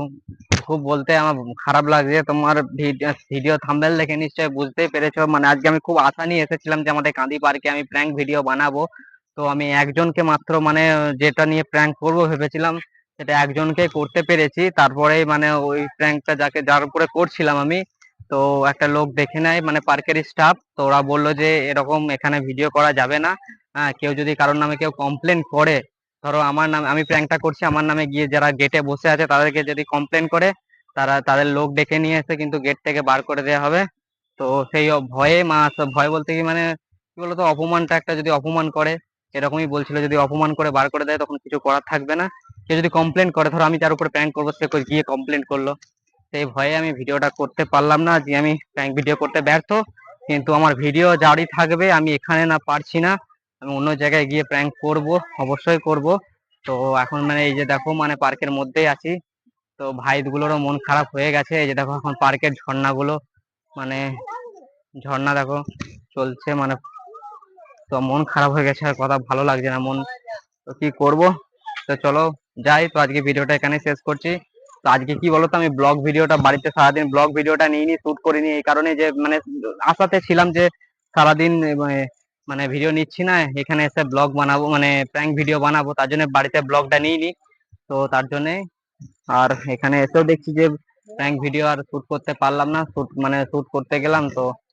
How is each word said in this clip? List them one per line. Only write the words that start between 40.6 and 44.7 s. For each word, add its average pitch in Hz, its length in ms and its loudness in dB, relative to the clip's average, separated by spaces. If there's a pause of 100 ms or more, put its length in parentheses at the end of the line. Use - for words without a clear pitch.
বার 135 160 4
করে 147 160 -4
দেয় 151 140 -2
তখন 147 220 -6
কিছু 147 220 -6
করার 139 240 0
থাকবে 147 300 -2
না। 185 60 -2 (400)
কেউ 160 140 0
যদি 165 160 0
কমপ্লেন 165 400 2
করে, 151 160 2
ধরো 165 160 2
আমি 165 140 0
যার 156 140 2
উপরে 160 180 -2
প্র্যাঙ্ক 151 220 -2
করবো, 151 220 -2
সে 156 140 -4